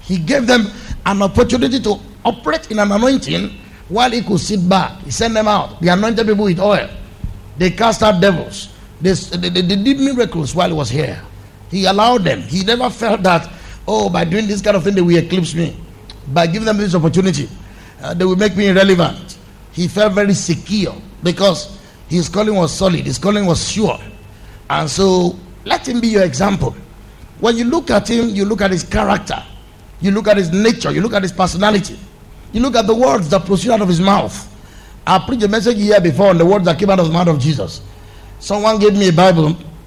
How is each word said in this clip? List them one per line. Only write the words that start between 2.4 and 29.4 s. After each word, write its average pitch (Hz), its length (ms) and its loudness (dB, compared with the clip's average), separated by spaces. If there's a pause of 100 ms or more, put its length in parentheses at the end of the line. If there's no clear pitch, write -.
in 214 80 -4
an 202 120 2
anointing 202 600 0 (400)
while 233 200 0
he 226 120 -2
could 175 180 -2
sit 190 260 -2
back. 180 360 0
He 139 80 -12
sent 226 240 -2
them 220 120 0
out. 196 360 -2
They 170 80 2
anointed 214 360 0
people 214 200 2
with 175 120 0
oil. 190 300 0 (720)
They 180 120 2
cast 220 320 0
out 202 180 4
devils. 175 520 0 (280)
They, 185 120 2
they, 175 380 -6
they, 180 120 0
they 185 140 0
did 269 240 2
miracles 226 540 -2
while 175 140 0
he 170 60 -4
was 147 140 -2
here. 139 340 -4 (480)
He 190 140 -2
allowed 208 400 2
them. 117 160 -2
He 165 240 -4
never 240 240 -2
felt 214 340 -2
that, 175 280 2 (360)
"Oh, 208 220 0
by 170 160 0
doing 202 220 -2
this 196 160 -4
kind 202 140 2
of 160 80 -2
thing, 202 100 0
they 185 80 2
will 170 140 4
eclipse 165 380 -2
me." 165 220 -4 (560)
By 170 140 2
giving 214 200 -4
them 208 120 0
this 202 160 0
opportunity, 165 540 2 (540)
uh, - 120 -6
they 175 100 0
will 185 120 2
make 196 200 0
me 202 120 2
irrelevant. 180 680 2 (340)
He 175 160 -4
felt 208 260 0
very 202 200 2
secure 175 600 -4 (280)
because 180 540 -2 (320)
his 170 200 -2
calling 214 260 -2
was 170 180 0
solid. 170 340 -2
His 135 120 -6
calling 202 280 0
was 165 220 -2
sure. 196 300 -2 (720)
And 151 180 -2
so, 185 500 0 (260)
let 277 240 -4
him 240 120 -2
be 226 80 0
your 202 160 2
example. 170 500 -2 (640)
When 226 160 0
you 240 80 -2
look 294 260 -2
at 208 180 0
him, 233 220 0
you 196 140 -2
look 202 160 -2
at 196 100 0
his 180 120 -2
character. 202 600 -4 (580)